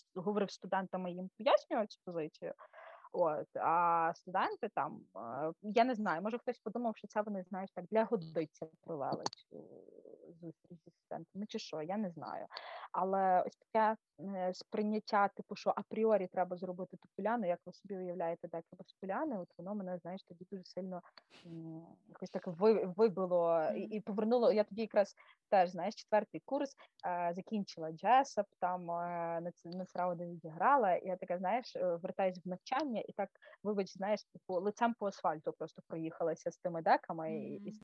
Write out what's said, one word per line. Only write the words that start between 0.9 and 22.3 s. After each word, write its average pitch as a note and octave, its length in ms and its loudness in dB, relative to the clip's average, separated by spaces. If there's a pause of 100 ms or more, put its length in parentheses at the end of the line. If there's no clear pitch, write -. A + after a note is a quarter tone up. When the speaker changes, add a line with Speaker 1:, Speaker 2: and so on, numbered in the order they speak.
Speaker 1:
їм F#3 260 -8
пояснював C#4+ 480 2
цю - 180 -16
позицію. E3 500 -6 (580)
От, D#3 440 0
а E3 600 4
студенти G#3 580 -2
там, D#3 260 -2 (160)
е, B2 360 -4 (100)
я G#3+ 220 4
не B3+ 100 0
знаю, F#3 280 -2
може, A3 160 -4
хтось - 200 -6
подумав, A3+ 380 -4
що - 120 -16
це G#3+ 140 -2
вони, G3+ 220 -4
знаєш, F#3+ 300 -8
так F3 120 -8
для A3 180 4
годиці E3 600 -2 (160)
провели C#3 500 -4
цю - 320 -18 (760)
зустріч E3+ 440 -14
зі E3+ 60 -20
студентами, F#3+ 580 -12
чи A3 100 -6
що, - 240 -8
я F3+ 140 -4
не G3+ 140 -2
знаю. D3+ 360 -10 (460)
Але F#3+ 540 4
ось - 100 -10
таке, A3 400 2 (240)
е, F#3 340 -2
сприйняття, G#3 720 2
типу, - 280 -12
що - 200 0
апріорі G#3 560 2
треба F3+ 240 0
зробити F3+ 400 -8
ту - 200 -20
поляну, G#3 300 0
як F3 200 0
ви F3 60 -14
собі G3 240 -10
уявляєте, F3 520 -4
де E3 220 -8
треба F3+ 160 -18
з - 60 -20
поляни, A3 460 -4
от F3 100 -8 (100)
воно F#3 160 -8
мене, F3+ 240 -6
знаєш, F3+ 260 -10
тоді F3+ 260 -20
дуже F#3 140 -10
сильно, F#3 380 -8 (440)
м, E3 400 -12 (220)
якось - 220 -12